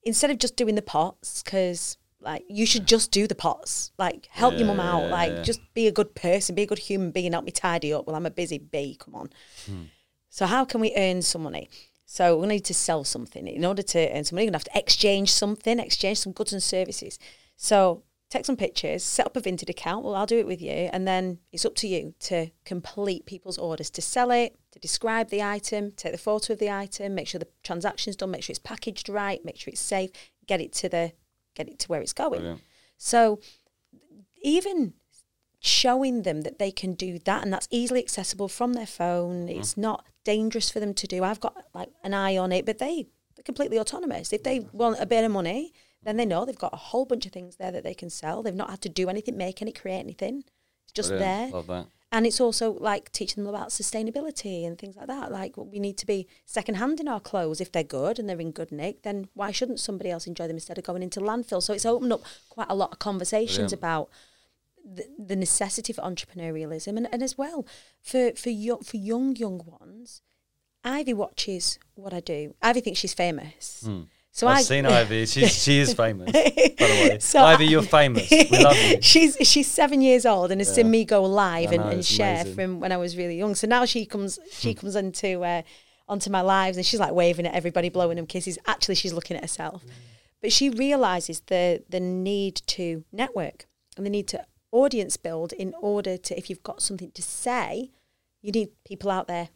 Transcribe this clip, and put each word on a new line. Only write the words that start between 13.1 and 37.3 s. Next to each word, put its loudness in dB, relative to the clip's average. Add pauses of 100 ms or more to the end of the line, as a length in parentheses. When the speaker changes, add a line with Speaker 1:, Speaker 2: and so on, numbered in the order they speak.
Speaker 1:
In -4
order 0
to 0 (160)
earn -4
some -4
money, 2
we're 0
gonna -2
have -10
to 2
exchange 4
something, 0
exchange -2
some -6
goods -4
and -4
services. -4 (380)
So 4 (280)
take -4
some -2
pictures, -4
set 0
up -6
a -2
Vinted -6
account. -6
Well, -4
I'll -2
do 2
it 0
with -6
you. -8 (200)
And -4
then -2 (140)
it's -4
up -2
to -4
you -4
to -4 (140)
complete -6
people's -14
orders, -8
to -10
sell 0
it, 0 (160)
to -20
describe -2
the -2
item, -4
take -10
the -10
photo -2
of -10
the 0
item, -6
make -6
sure -8
the -8 (160)
transaction's -6
done, -6
make -10
sure -10
it's -10
packaged -12
right, -6
make -12
sure -12
it's -8
safe, -2 (380)
get 0
it -8
to -4
the, -2 (420)
get -10
it -20
to -6
where -2
it's -8
going. -4
Speaker 2:
Brilliant. -8 (380)
Speaker 1:
So 4 (1040)
even 0 (640)
showing 2
them -2
that -8
they -2
can -6
do -8
that, 0